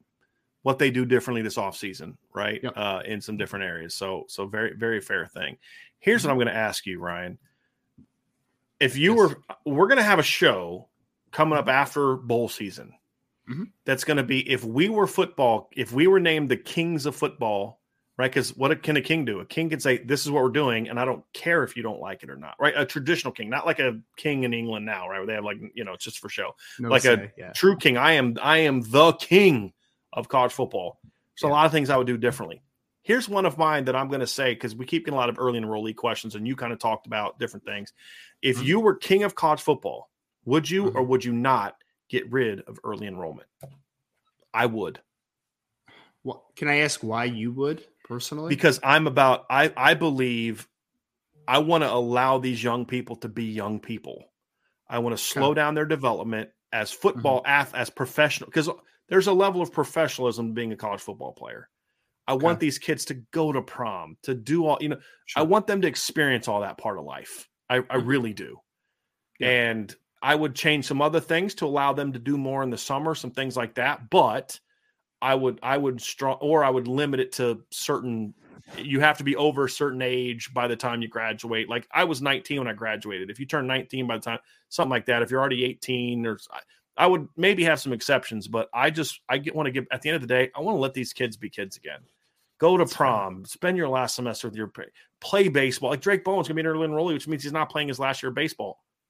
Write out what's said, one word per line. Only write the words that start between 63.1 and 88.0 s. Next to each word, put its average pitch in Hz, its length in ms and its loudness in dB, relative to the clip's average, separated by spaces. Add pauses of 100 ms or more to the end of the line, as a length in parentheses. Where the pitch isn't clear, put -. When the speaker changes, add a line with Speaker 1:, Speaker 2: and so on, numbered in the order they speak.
Speaker 1:
go 156 200 0
to 131 100 -2
prom, 92 600 -8
to 135 120 -4
do 139 320 0
all, 147 160 2
you 151 80 -4
know, 151 100 -6 (260)
Speaker 2:
Sure. - 160 -2
Speaker 1:
I 160 40 4
want 208 220 4
them 202 140 0
to 180 60 4
experience 135 600 0
all 104 140 -2
that 98 160 -8
part 104 200 -6
of 76 80 -10
life. - 440 -16 (200)
I, 123 80 4
I 127 40 2
Speaker 2:
Mm-hmm. 123 260 -2
Speaker 1:
really 123 260 0
do. 92 280 -14 (800)
Speaker 2:
Yeah. 127 100 2
Speaker 1:
And 117 440 2 (280)
I 143 140 4
would 151 200 0
change 151 300 2
some 143 160 0
other 156 180 4
things 170 360 0
to 165 100 -4
allow 139 260 2
them 143 220 -4
to 120 60 -10
do 139 180 -2
more 135 260 -2
in 131 60 -2
the 113 80 -4
summer, 151 360 -4
some 127 180 -10
things 131 260 -6
like 117 180 -4
that. 127 340 -2
But 135 480 4 (640)
I 135 140 4
would, 127 280 0
I 135 140 2
would 131 240 -2
strong, - 380 -4
or 151 240 4
I 135 60 4
would 127 180 0
limit 135 320 0
it 131 140 -4
to 120 380 -2
certain, 113 600 -4 (440)
you 135 240 -4
have 151 160 6
to 143 60 -8
be 139 120 0
over 143 300 2
a 127 40 0
certain 131 320 -2
age 127 520 -4
by 123 140 0
the 117 100 -2
time 117 240 -4
you 113 80 -4
graduate. 113 600 -4
Like, 117 220 -4
I 170 140 2
was 151 160 -2
nineteen 139 380 -2
when 127 80 -4
I 113 60 -4
graduated. 104 560 -6
If 110 100 -14
you 135 60 -10
turn 139 220 -2
nineteen 131 400 -6
by 117 100 -2
the 110 40 -12
time, 117 180 -8 (300)
something 147 220 -2
like 120 160 -2
that, 120 140 4
if 113 100 -2
you're 131 80 2
already 131 240 0
eighteen 123 640 -4
or 110 100 -4
s-, - 160 -16
I, - 80 -16 (380)
I 175 100 6
would 175 200 2 (100)
maybe 180 260 2
have 156 160 4
some 131 140 -4
exceptions, 113 540 -2